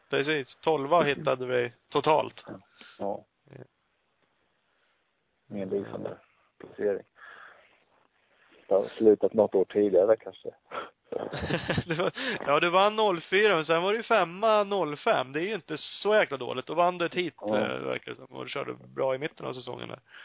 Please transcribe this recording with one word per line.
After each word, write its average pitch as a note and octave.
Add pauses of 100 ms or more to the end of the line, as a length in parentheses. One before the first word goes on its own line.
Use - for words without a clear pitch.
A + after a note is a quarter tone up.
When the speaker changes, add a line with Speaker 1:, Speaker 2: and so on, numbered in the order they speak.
Speaker 1:
precis. C#3
Tolva D#3
hittade C3+
vi B2 (160)
totalt. C#3+
Speaker 2:
Ja. G#2 (420)
Speaker 1:
Ja. G2+ (2250)
Speaker 2:
Ingen G2
lysande G2+ (420)
placering. - (1600)
Jag G2
har G2+
slutat G#2+
något G#2
år F#2
tidigare G#2
kanske. - (600)
Speaker 1:
<laughs> -
Det E3
var, F3+ (340)
ja, D3
du F3
vann G3
noll G3+
fyra, G3+
men D#3+
sen E3
var G3
det A3
ju A3+
femma G#3
noll F#3
fem. C3+
Det D3
är F3
ju A3
inte D#3
så -
jäkla E3
dåligt. B2
Då D#3+
vann F3
du E3+
ett D#3+
hit, F3+
Speaker 2:
Ja. -
Speaker 1:
eh, B2+
verkar C3
det B2
som. C3+
Och C3
du B2+
körde B2+
bra C3
i -
mitten D3
av C3
säsongen A#2+
där. A#2+ (240)